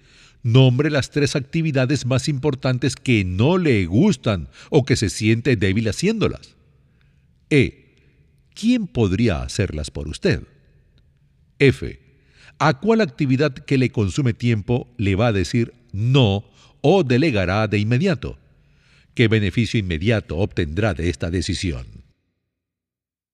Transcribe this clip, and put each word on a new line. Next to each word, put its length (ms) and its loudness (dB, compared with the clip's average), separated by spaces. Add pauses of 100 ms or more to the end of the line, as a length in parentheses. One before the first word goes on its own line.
(440)
Nombre 440 4
las 220 -2
tres 240 -2
actividades 720 -2
más 220 0
importantes 640 -2
que 300 0
no 340 2
le 280 2
gustan 640 0 (220)
o 140 4
que 100 0
se 160 0
siente 460 0
débil 320 0
haciéndolas. 640 -4 (960)
E. 460 0 (580)
¿Quién 320 0
podría 560 0
hacerlas 480 -4
por 160 -10
usted? 380 -4 (1160)
F. 420 0 (600)
¿A 180 2
cuál 220 2
actividad 520 0
que 260 -4
le 120 0
consume 420 -2
tiempo 640 -4
le 200 0
va 120 2
a 40 2
decir 420 -2 (180)
no 520 2 (380)
o 220 4
delegará 640 0
de 100 0
inmediato? 600 -2 (760)
¿Qué 140 4
beneficio 500 0
inmediato 600 -2
obtendrá 560 -2
de 160 -4
esta 200 -6
decisión? 560 -4 (1500)